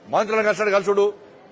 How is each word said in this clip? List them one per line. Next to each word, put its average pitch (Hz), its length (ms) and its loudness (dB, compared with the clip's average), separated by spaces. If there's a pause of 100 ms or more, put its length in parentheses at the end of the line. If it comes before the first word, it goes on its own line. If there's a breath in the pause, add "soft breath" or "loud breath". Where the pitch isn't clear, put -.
(140)
మంత్రులను 214 360 0
కలిసాడు, 202 280 0
కలిసుడు, 202 280 0 (460)